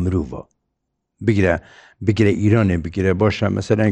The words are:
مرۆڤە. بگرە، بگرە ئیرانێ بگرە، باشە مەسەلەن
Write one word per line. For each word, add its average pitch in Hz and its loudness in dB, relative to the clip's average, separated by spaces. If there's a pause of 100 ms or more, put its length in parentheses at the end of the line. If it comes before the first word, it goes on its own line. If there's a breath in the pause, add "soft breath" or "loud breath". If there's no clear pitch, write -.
مرۆڤە. 87 -6 (800)
بگرە، 101 2 (460 soft breath)
بگرە 101 2
ئیرانێ 104 2
بگرە، 92 -2 (100)
باشە 107 0
مەسەلەن 104 0